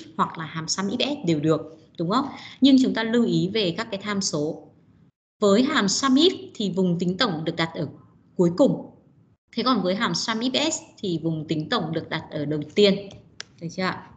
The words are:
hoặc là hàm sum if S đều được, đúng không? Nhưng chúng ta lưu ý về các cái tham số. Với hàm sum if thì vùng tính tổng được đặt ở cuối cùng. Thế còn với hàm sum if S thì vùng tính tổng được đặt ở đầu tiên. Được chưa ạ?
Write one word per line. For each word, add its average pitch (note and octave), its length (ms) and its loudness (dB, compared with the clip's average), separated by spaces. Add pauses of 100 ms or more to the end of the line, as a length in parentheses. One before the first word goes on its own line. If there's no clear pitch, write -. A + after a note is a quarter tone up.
(160)
hoặc E3+ 220 -2
là D#3+ 60 -8
hàm D#3+ 240 -10
sum F#3+ 180 -4
if A#3+ 280 -2
S C#4 120 -8
đều D#3 140 2
được, D#3 380 -2 (200)
đúng E3+ 120 -4
không? C4+ 160 0 (340)
Nhưng C4+ 220 8
chúng G3 120 2
ta A3 80 -2
lưu A3+ 240 2
ý E3+ 280 2
về F#3 220 0
các G#3+ 140 -4
cái G3 120 -6
tham G#3 180 -4
số. D#3 480 -4 (720)
Với G#3 220 6
hàm C4 260 2
sum C4 260 2
if E4 400 4
thì G3 160 -4
vùng F3 280 0
tính F#3 180 0
tổng D#3+ 280 -2
được E3+ 120 -4
đặt E3 180 -2
ở C#3 140 -6 (480)
cuối F3 200 4
cùng. G#3 340 2 (600)
Thế A3+ 100 -4
còn A#3 200 2
với F3+ 120 0
hàm G3+ 200 -2
sum A3 240 -4
if C4 320 0
S D4+ 60 -4 (220)
thì E3+ 240 -4
vùng D#3+ 260 -4
tính D3+ 200 -4
tổng F3 240 -2
được D#3+ 160 -6
đặt D#3 220 -6
ở D3+ 140 -6
đầu D3+ 160 -4 (140)
tiên. G3+ 340 4 (520)
Được E3 100 -8
chưa F#3 120 -8
ạ? - 340 -6